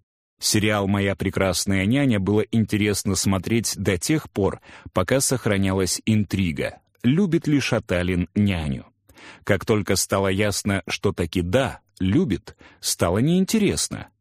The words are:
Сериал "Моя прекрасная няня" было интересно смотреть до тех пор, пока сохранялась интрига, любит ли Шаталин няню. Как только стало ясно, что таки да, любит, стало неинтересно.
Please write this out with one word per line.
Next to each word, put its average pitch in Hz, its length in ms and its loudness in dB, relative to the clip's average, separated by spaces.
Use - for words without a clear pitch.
Сериал 104 480 2
"Моя 98 260 0
прекрасная 95 680 0
няня" 123 340 2
было 101 220 0
интересно 104 760 0
смотреть 101 600 0
до 98 220 0
тех - 320 -2
пор, 92 300 -2
пока 120 280 0
сохранялась 98 880 0
интрига, 90 720 0
любит 160 440 2
ли 147 140 2
Шаталин 90 720 0
няню. 82 520 0
Как 98 220 0
только 104 300 0
стало 98 320 0
ясно, 98 580 0
что - 260 -2
таки 90 300 -2
да, 110 380 0
любит, 104 580 -2
стало 92 380 0
неинтересно. 180 880 0